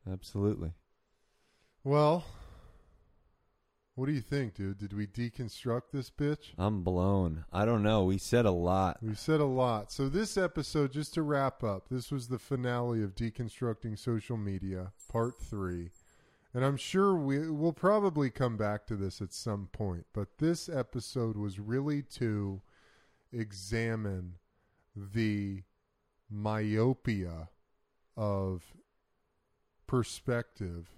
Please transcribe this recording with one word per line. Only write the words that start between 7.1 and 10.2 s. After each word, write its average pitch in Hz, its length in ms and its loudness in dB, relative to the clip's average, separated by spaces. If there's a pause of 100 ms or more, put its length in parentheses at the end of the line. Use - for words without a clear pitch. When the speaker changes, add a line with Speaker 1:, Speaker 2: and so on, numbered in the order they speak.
Speaker 1:
I 98 100 2
don't 113 180 4
know. 104 220 6
We 92 140 4
said 117 280 4
a 98 60 6
lot. 90 500 2
Speaker 2:
We 110 140 -4
said 156 240 2
a 147 60 4
lot. 123 440 0
So 135 200 -2
this 196 280 -2